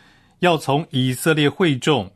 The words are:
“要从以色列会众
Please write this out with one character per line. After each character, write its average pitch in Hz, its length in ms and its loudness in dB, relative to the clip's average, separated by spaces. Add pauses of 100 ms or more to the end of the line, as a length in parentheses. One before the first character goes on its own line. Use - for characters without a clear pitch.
(400)
“要 175 180 2
从 143 340 -2
以 127 220 -2
色 160 200 0
列 151 160 2
会 156 280 0
众 120 380 -2